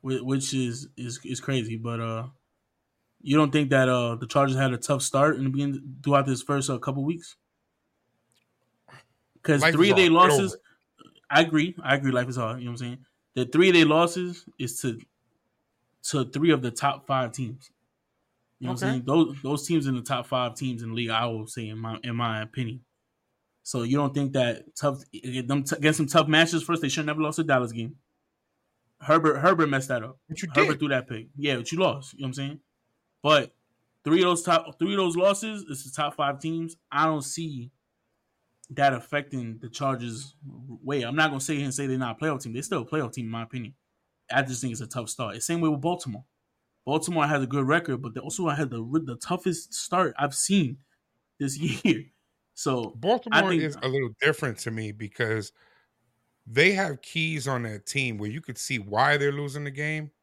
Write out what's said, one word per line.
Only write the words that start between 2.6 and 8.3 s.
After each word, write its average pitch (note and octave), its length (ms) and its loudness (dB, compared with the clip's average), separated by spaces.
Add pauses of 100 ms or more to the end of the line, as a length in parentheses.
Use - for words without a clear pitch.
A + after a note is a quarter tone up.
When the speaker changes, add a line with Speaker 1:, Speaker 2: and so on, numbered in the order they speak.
Speaker 1:
you C3+ 140 2
don't D3+ 160 6
think C#3+ 200 2
that, C3 180 6
uh, A#2+ 260 2
the A#2+ 120 -8
Chargers C#3 300 2
had C3+ 160 2
a A#2+ 40 -4
tough C3+ 240 -2
start C#3 360 2
in C3+ 60 -4
the C3+ 60 0
beginning, C3+ 540 -4
throughout C#3+ 240 4
this B2+ 160 0
first, C#3 260 -2
uh, C3 80 -2
couple C3+ 260 -4
weeks? E3 320 -6 (2000)